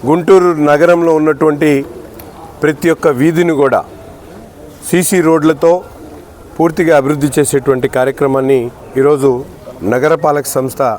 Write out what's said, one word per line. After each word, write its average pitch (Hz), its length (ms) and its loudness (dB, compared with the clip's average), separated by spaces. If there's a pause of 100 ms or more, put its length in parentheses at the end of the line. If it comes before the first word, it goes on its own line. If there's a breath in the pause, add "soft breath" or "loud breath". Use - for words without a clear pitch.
గుంటూరు 180 440 4 (200)
నగరంలో 170 500 2
ఉన్నటువంటి 156 500 0 (920)
ప్రతి 151 320 -2
ఒక్క 165 140 -2 (120)
వీధిని 165 420 2
కూడా 123 180 2 (1080)
సీసీ 180 300 0 (100)
రోడ్లతో 160 440 2 (840)
పూర్తిగా 165 440 0
అభివృద్ధి 143 360 -2
చేసేటువంటి 135 600 0
కార్యక్రమాన్ని 135 640 0 (400)
ఈరోజు 139 320 2 (640)
నగరపాలక 147 640 0
సంస్థ 131 260 -4 (160)